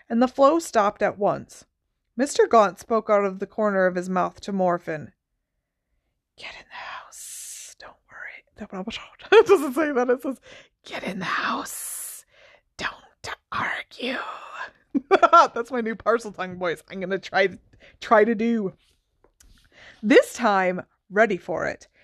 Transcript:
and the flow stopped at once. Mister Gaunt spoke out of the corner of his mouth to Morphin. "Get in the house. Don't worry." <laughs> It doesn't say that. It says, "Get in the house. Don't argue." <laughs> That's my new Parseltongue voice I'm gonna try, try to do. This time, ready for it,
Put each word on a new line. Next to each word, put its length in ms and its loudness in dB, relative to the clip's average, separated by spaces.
and 140 0
the 60 4
flow 300 4
stopped 440 0
at 160 -2
once. 480 -4
Mister 300 2
Gaunt 320 4
spoke 320 -2
out 140 4
of 140 -4
the 80 -8
corner 400 0
of 80 0
his 140 -4
mouth 320 -2
to 120 -10
Morphin. 600 -4
"Get 180 -18
in 140 -20
the 60 -20
house. 1040 -16
Don't 180 -20
worry." 340 -18
<laughs> 760 -10
It 140 10
doesn't 280 4
say 180 0
that. 160 0
It 140 0
says, 180 -6
"Get 180 -10
in 160 -8
the 80 -8
house. 960 -8
Don't 580 -12
argue." 640 -8
<laughs> 180 -6
That's 160 -8
my 120 -4
new 120 -4
Parseltongue 640 -4
voice 320 -4
I'm 100 -10
gonna 180 -4
try, 400 -2
try 240 6
to 100 2
do. 400 0
This 300 6
time, 500 0
ready 260 2
for 300 -6
it, 200 -8